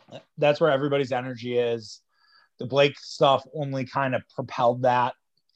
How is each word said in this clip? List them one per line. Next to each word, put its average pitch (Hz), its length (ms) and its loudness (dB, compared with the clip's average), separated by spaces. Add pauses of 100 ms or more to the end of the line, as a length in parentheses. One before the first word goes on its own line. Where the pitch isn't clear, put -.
(380)
that's 147 240 2
where 160 100 4
everybody's 139 400 0
energy 123 460 -6
is. 117 440 -2 (580)
The 151 60 -8
Blake 139 340 2
stuff 135 540 2
only 139 320 -6
kind 135 300 -2
of 110 60 -6 (120)
propelled 123 500 -2
that, 123 300 2 (420)